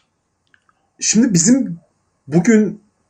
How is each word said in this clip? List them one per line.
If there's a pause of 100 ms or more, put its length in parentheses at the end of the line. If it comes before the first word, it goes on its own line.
(1000)
Şimdi
bizim (480)
bugünün (300)